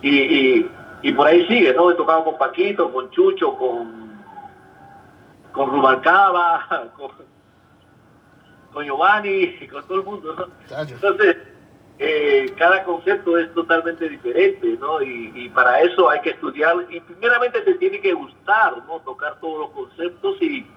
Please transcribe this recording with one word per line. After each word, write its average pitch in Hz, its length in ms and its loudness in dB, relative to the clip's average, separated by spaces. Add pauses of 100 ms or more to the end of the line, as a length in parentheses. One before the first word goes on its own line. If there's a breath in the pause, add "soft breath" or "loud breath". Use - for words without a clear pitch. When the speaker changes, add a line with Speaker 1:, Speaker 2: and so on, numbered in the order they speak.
Speaker 1:
Y, 139 60 0
y, 135 600 4 (320)
y 285 100 0
por 247 140 4
ahí - 200 6
sigue, 180 280 4
¿no? 175 160 4
He 175 40 4
tocado 160 300 2
con 156 140 -4
Paquito, 175 540 -2
con 131 180 -8
Chucho, 170 460 0
con, 113 680 -8 (1300)
con 135 180 -2
Rubalcaba, 160 1200 2
<laughs> - 40 -20
con, 139 140 -16 (1600)
con 147 120 -10
Giovanni, 190 880 0
con 139 140 -16
todo 185 140 -4
el 196 60 -4
mundo, 180 300 -12
¿no? - 120 -10 (220)
Speaker 2:
Chacho. 147 260 -10
Speaker 1:
Entonces, 359 420 2 (640)
eh, 427 580 0
cada 190 280 2
concepto 175 540 -2
es 165 160 -4
totalmente 165 540 -2
diferente, 180 720 -2
¿no? 156 220 -4
Y, 120 320 -10
y 123 140 -14
para 127 320 2
eso 180 280 4
hay - 120 0
que 165 100 -4
estudiar, 151 460 -2 (140)
y 170 100 -14
primeramente 240 600 -2
te 359 120 2
tiene 381 260 -4
que - 120 0
gustar, - 760 -2
¿no? 160 140 -12
Tocar 143 400 -12
todos 160 180 -8
los 151 120 -10
conceptos 170 680 -8
y 285 240 -4 (120)